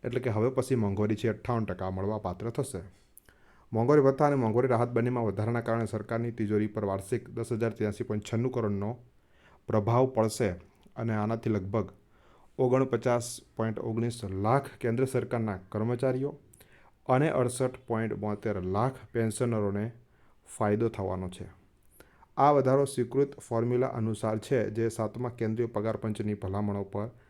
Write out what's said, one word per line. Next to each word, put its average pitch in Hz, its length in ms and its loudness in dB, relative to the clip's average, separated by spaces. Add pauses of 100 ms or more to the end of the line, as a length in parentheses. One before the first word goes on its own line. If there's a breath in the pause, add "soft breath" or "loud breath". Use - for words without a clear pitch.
એટલે 120 160 -2
કે 120 100 -2
હવે 110 200 2
પછી 131 240 0
મોંઘવારી 104 420 0
છે 117 120 -2
અઠ્ઠાવન 113 360 -2
ટકા 95 260 -4
મળવા 98 280 -2
પાત્ર 95 320 -6
થશે. 113 300 -6 (920 soft breath)
મોંઘવારી 123 300 6
ભથ્થા 135 240 6
અને 143 100 4
મોંઘવારી 123 320 2
રાહત 120 200 4
બંનેમાં 120 360 0
વધારાના 107 360 0
કારણે 113 260 0
સરકારની 113 440 -4
તિજોરી 107 360 0
પર 104 180 -4
વાર્ષિક 98 440 -2
દસ 117 240 -6
હજાર 113 200 0
ત્યાંસી 107 320 -2
પોઇન્ટ 107 200 -4
છન્નું 120 280 0
કરોડનો 107 440 -2 (720 soft breath)
પ્રભાવ 117 380 4
પડશે 110 480 2 (420 soft breath)
અને 113 200 -2
આનાથી 110 340 0
લગભગ 98 380 0 (680 soft breath)
ઓગણપચાસ 123 680 2 (300)
પોઇન્ટ 110 220 -2
ઓગણીસ 117 460 -2
લાખ 104 440 2 (120)
કેન્દ્ર 120 260 2
સરકારના 117 500 -2 (120)
કર્મચારીઓ 127 600 -2 (800 soft breath)
અને 135 220 6
અડસઠ 127 460 0 (100)
પોઇન્ટ 110 280 0
બોતેર 104 480 -2
લાખ 107 340 0 (160)
પેન્શનરોને 110 720 0 (640 soft breath)
ફાયદો 110 400 2
થવાનો 92 400 -4
છે. 92 180 -12 (880 soft breath)
આ 143 160 6
વધારો 135 320 6
સ્વીકૃત 127 560 0
ફોર્મ્યુલા 120 580 0
અનુસાર 110 400 -2
છે, 107 320 0
જે 113 180 0
સાતમા 113 400 -4
કેન્દ્રીય 113 380 -2
પગાર 110 300 -2
પંચની 107 380 -2
ભલામણો 101 500 -2
પર 101 240 -6 (200 soft breath)